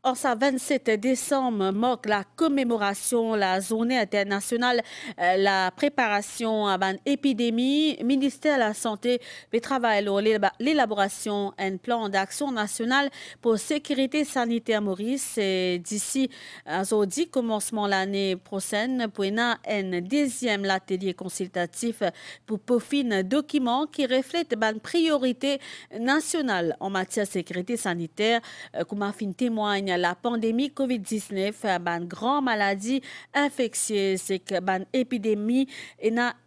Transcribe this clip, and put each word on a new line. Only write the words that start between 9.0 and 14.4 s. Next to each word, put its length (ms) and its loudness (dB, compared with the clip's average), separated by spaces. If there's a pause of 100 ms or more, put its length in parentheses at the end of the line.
peut 80 0
travailler 460 2
sur 160 2
l'élab-, 300 4 (100)
l'élaboration 960 0
d'un 180 -2
plan 320 -2
d'action 460 -2
national 560 0 (320)
pour 180 2
sécurité 640 0
sanitaire 580 0